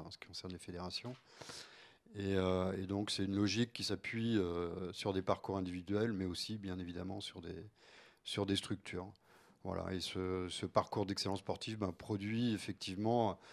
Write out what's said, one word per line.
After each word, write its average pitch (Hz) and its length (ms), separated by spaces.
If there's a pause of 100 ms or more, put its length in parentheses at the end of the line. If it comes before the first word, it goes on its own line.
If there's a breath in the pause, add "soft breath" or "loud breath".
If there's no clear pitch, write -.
en - 60
ce - 80
qui - 80
concerne - 260
les 87 60
fédérations. 90 560 (1000 loud breath)
Et, 98 200
euh, 92 440
et 95 60
donc 101 240
c'est 98 140
une 95 100
logique 104 380
qui 101 100
s'appuie, 113 560
euh, 87 540
sur 104 200
des 95 100
parcours 98 340
individuels, 95 560
mais 95 140
aussi 98 320
bien 95 200
évidemment 90 420
sur 98 200
des, 87 260 (560 loud breath)
sur 101 240
des 98 80
structures. 95 580 (520 soft breath)
Voilà, 90 280
et 92 60
ce, 92 500
ce - 160
parcours 98 420
d'excellence 98 340
sportive, 107 380
ben, 98 120
produit 110 640
effectivement, 104 800 (160 loud breath)